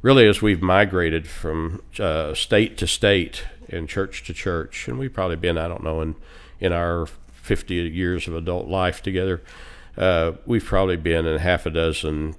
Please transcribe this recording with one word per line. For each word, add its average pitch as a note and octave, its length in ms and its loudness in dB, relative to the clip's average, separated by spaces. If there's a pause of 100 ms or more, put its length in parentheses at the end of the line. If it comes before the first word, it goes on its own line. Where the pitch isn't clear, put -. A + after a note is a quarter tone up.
really, B2 240 8
as G#2 160 6
we've G2+ 180 4
migrated F2+ 680 2
from, D#2+ 520 -4 (200)
uh, D#2 340 -2
state - 440 2
to F2+ 100 -2
state - 560 2 (240)
and E2 200 -8
church - 360 -6
to F2+ 100 -10
church, - 540 -6
and B2 100 -6
we've C3+ 160 -8
probably F2+ 220 -2
been, E2+ 200 0
I E2 120 -2
don't - 160 -8
know, D#2+ 180 -2
in, D#2+ 140 -4 (420)
in F#2 140 0
our E2+ 340 -2 (260)
fifty - 440 -4
years F2 520 -2
of E2+ 60 -6
adult F2 340 -4
life F2+ 320 0
together, F#2 400 -2 (560)
uh, E2 360 2 (120)
we've A#2 200 0
probably F#2+ 320 2
been E2 280 0
in D#2 140 0
half E2+ 260 2
a E2+ 60 -2
dozen D#2 680 -2